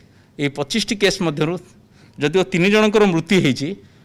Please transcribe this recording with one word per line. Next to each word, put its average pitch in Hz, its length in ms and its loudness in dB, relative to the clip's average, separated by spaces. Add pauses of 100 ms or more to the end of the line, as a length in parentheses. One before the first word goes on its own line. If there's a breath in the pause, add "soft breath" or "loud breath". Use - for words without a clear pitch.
(380 soft breath)
ଏଇ 143 100 -2
ପଚିଶଟି 147 480 -4
କେସ୍ 202 240 0
ମଧ୍ୟରୁ 156 340 -2 (640 soft breath)
ଯଦିଓ 170 240 0 (100)
ତିନି 180 180 2
ଜଣଙ୍କର 214 420 4
ମୃତ୍ୟୁ 165 320 0
ହେଇଛି, 135 240 -2 (360 soft breath)